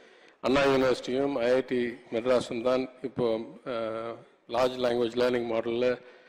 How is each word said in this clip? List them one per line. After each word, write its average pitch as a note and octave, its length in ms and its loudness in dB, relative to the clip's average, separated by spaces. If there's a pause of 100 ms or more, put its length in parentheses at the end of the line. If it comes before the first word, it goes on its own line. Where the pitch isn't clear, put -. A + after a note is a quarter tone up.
(420)
அண்ணா C3+ 220 2
யூனிவர்சிட்டியும் C3+ 720 2
ஐ A#2+ 160 2
ஐ C3 140 4
டி B2 340 -2 (120)
மெட்ராஸும் A#2+ 500 0
தான் B2+ 280 0 (120)
இப்போ, A#2 360 -2 (280)
அஹ், A2+ 500 -6 (340)
லார்ஜ் B2+ 300 0
லாங்குவேஜ் A#2+ 360 0
லேர்னிங் B2 300 0
மாடலில் A#2 520 -2 (320)